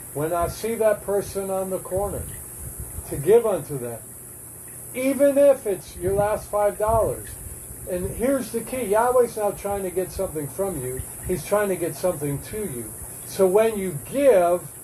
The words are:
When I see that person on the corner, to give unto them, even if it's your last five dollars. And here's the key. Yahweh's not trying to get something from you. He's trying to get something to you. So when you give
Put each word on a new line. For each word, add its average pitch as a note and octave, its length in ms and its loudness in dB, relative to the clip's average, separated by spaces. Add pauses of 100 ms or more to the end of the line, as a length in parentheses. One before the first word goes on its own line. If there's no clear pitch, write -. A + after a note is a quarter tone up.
(120)
When D#3 200 -2
I E3+ 140 2
see A3 300 -4
that G#3 260 2
person G3 480 -2
on F#3+ 200 -2
the F#3 100 -2
corner, F#3 420 -2 (840)
to D#3+ 80 -6
give G#3 280 6
unto D3 340 -2
them, A#2+ 200 -8 (960)
even C4+ 420 4
if C#4 300 6
it's F#3 300 -4
your F3 160 0
last G3+ 360 2
five G#3 300 2
dollars. G#3 500 2 (640)
And F#3 200 -4
here's B3+ 420 0
the A3+ 80 -2
key. B3+ 240 -6
Yahweh's A#3 520 4
not G#3 220 0
trying G3+ 240 -4
to F3+ 80 -4
get F3+ 220 -2
something D#3 340 -4
from F3+ 340 -4
you. B2+ 220 -6 (240)
He's F3+ 180 -2
trying G#3 260 2
to F3+ 60 0
get D#3+ 200 -4
something D3 460 -2
to - 160 -8
you. B2 340 -6 (340)
So F#3+ 220 4
when A3 280 4
you F3+ 220 -2 (100)
give F#3 540 6 (220)